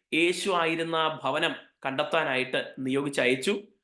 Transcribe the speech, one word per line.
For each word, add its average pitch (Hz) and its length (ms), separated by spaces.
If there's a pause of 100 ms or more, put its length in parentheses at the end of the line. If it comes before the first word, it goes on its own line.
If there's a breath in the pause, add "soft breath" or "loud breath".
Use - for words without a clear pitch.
(140)
യേശു 175 360
ആയിരുന്ന 165 760
ഭവനം 147 320 (300)
കണ്ടെത്താനായിട്ട് 135 920
നിയോഗിച്ചയച്ചു. 135 840 (220)